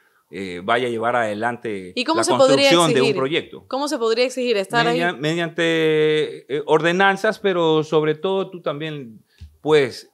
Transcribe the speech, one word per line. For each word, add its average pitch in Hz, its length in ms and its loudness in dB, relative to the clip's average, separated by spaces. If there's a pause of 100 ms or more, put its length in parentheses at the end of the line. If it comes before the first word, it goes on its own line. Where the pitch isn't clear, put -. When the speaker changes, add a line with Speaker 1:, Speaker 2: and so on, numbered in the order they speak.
(300)
Speaker 1:
eh, 90 340 -10
vaya 120 240 0
a - 20 -4
llevar 117 260 -2
adelante 110 800 -4
Speaker 2:
¿Y 247 100 -4
cómo 330 140 -2
Speaker 1:
la 339 40 0
Speaker 2:
se 359 100 0
podría 269 360 4
Speaker 1:
construcción 175 240 4
de 127 80 2
un - 60 4
Speaker 2:
exigir? - 80 0
Speaker 1:
proyecto. 139 520 -4
Speaker 2:
¿Cómo 277 200 -4
se 277 100 -4
podría 226 280 0
exigir 247 320 -2
estar 226 300 -2
ahí? 233 120 0
Speaker 1:
Media-, 175 140 0
mediante, 156 1400 0
eh, 151 80 -6
ordenanzas, 190 720 2
pero 165 440 2
sobre 151 320 0
todo 190 340 -4
tú 175 120 -16
también 147 600 -8 (380)
puedes 143 520 2